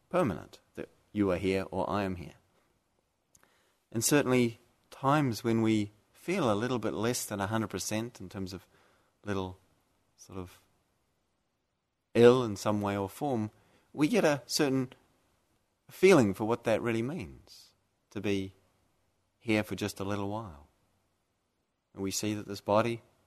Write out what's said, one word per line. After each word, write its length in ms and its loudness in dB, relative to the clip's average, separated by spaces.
permanent 500 -4
that 140 -12
you 180 2
are 60 0
here 340 0
or 180 -4
I 140 -2
am 120 -4
here. 200 -16
And 120 -4
certainly 560 2
times 540 0
when 180 2
we 300 2
feel 380 -2
a 40 2
little 240 -2
bit 140 -4
less 320 -4
than 160 -6
a 60 -4
hundred 220 -2
percent 520 -8
in 80 -14
terms 240 -10
of 120 -14
little 320 -6
sort 220 -18
of 200 -16
ill 300 8
in 120 -4
some 260 -2
way 140 0
or 140 -2
form, 420 -4
we 140 0
get 160 2
a 220 2
certain 480 0
feeling 440 6
for 120 -4
what 180 -2
that 180 0
really 200 -2
means, 720 -12
to 100 -10
be 320 -2
here 240 0
for 120 -6
just 240 -6
a 60 -6
little 240 -6
while. 380 -12
And 100 -8
we 80 -4
see 220 -4
that 140 -8
this 140 -10
body, 400 2